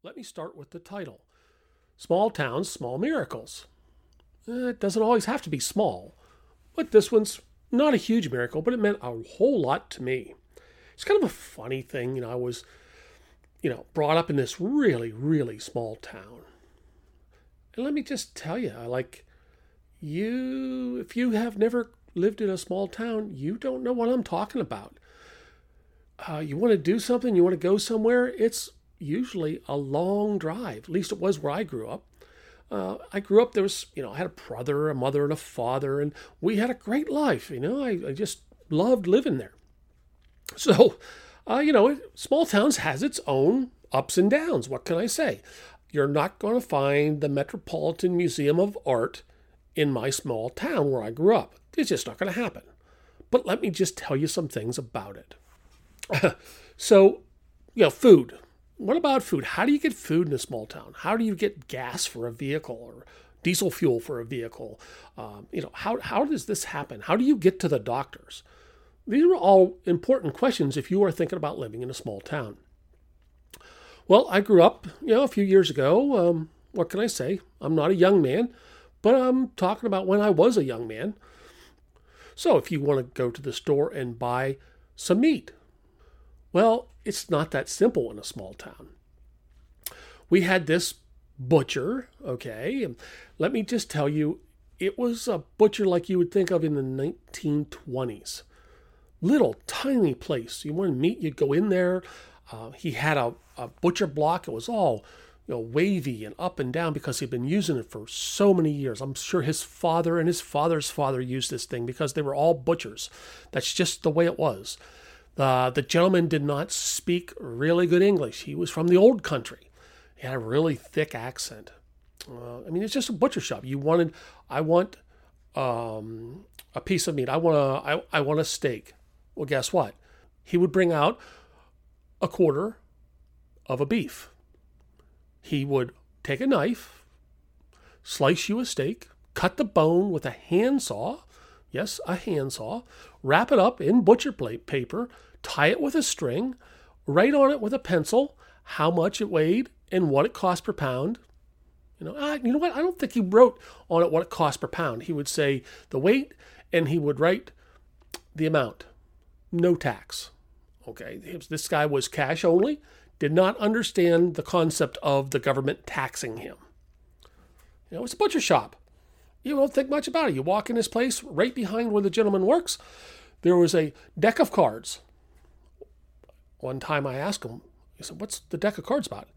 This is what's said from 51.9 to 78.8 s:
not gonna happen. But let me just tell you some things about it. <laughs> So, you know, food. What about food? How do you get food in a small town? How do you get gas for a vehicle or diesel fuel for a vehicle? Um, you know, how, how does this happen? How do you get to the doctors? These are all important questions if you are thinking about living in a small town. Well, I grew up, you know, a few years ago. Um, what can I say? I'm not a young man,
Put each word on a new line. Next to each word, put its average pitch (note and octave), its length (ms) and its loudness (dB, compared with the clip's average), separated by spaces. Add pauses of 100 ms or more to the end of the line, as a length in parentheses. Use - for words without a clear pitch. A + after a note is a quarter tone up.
not A2 100 -12
gonna F#3+ 160 -4
happen. A#3 300 -6 (680)
But B3 140 2
let F#3 160 0
me - 80 -2
just F3+ 260 -2
tell - 220 -4
you D3+ 100 0
some D#3 220 -4
things A#2 280 -6
about G2+ 380 -10
it. - 200 -20 (760)
<laughs> D#3 240 2 (400)
So, - 460 8 (520)
you A3+ 100 4
know, D#3 60 6
food. D#3 480 8 (400)
What A#3+ 200 0
about C4+ 260 2
food? - 200 -4
How - 220 -2
do C#4+ 60 4
you D4 80 2
get C#4 140 -2
food E3 340 -2
in D3 60 -2
a B2 60 -2
small A2+ 260 -10
town? - 320 -18
How F#3+ 180 -2
do A3+ 80 0
you G#3+ 120 0
get F#3 320 -4
gas B2+ 380 -6
for A#2 220 -8
a A#2 60 -8
vehicle C#3 480 -6
or A#2+ 240 -20 (380)
diesel F3+ 260 0
fuel C3 300 0
for B2 200 -8
a A#2 60 -10
vehicle? A#2 540 -12 (380)
Um, G#2 340 -16
you - 100 -6
know, - 120 -10
how, - 280 -4
how A3+ 240 0
does C#4+ 220 -4
this - 180 -4
happen? C3+ 360 -10
How E3 140 0
do A#3 80 2
you C#4 140 4
get F#3 220 4
to F3 100 0
the C3+ 100 2
doctors? - 640 -8 (640)
These C#4 160 4
are F4 120 6
all F#3+ 500 6
important F3 480 0
questions D#3+ 420 0
if C#3+ 140 -4
you F#3+ 140 2
are F#3 80 2
thinking - 260 -2
about D3+ 220 -6
living A2+ 220 -10
in B2 80 -8
a C3 40 -10
small G#2 260 -10
town. A2+ 380 -8 (1500)
Well, G#3+ 220 8
I F#3+ 120 2
grew G3 220 8
up, - 240 4 (140)
you D4+ 80 -6
know, A#3 140 6
a C4 60 0
few G3+ 140 0
years F#3+ 260 6
ago. F3 480 2
Um, E3+ 320 2 (220)
what E3+ 180 -2
can F#3 100 -6
I A3 80 0
say? D3 320 -4 (220)
I'm D3 140 0
not D#3 160 2
a G3 40 4
young F#3 260 6
man, D#3+ 320 0 (480)